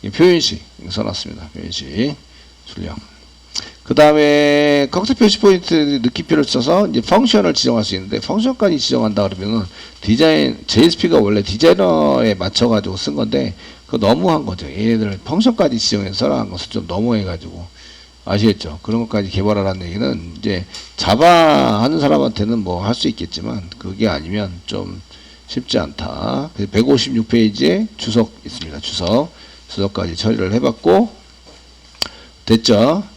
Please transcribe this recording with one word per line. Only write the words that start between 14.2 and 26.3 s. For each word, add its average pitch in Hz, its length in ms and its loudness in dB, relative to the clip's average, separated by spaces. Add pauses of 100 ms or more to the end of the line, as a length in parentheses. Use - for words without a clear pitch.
거죠. 87 200 -8
얘네들 107 580 -2
펑션까지 180 540 0
지정해서 98 360 -4
써라는 123 360 -2
것은 90 200 -12
좀 98 160 -8
너무해가지고. 87 800 -4 (580)
아시겠죠? 98 580 0
그런 113 180 -2
것까지 107 300 -4
개발하라는 95 540 -2
얘기는 87 540 -6
이제 95 260 -4 (320)
자바 143 840 4
하는 151 160 0
사람한테는 117 640 0
뭐 92 240 -4
할 101 100 0
수 - 140 -2
있겠지만, 92 600 -8 (100)
그게 98 280 -6
아니면 90 460 -4 (120)
좀 92 380 -10 (460)
쉽지 127 320 -6
않다. 117 720 -8